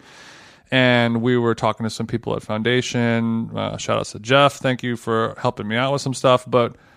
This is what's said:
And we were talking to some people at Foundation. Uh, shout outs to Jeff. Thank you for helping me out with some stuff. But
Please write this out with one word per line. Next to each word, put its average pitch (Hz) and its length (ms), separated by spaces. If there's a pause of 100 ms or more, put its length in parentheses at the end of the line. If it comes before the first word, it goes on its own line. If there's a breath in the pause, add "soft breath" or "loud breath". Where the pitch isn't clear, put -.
(720 loud breath)
And 120 500
we 123 160
were 117 180
talking 113 280
to 110 60
some 113 180
people 113 260
at - 100
Foundation. 113 1120
Uh, 104 180
shout 110 240
outs - 140
to 104 60
Jeff. 135 340
Thank 127 300
you 123 120
for 113 440
helping 117 280
me 110 80
out 135 160
with 143 100
some 135 120
stuff. 127 340
But 120 300 (200 soft breath)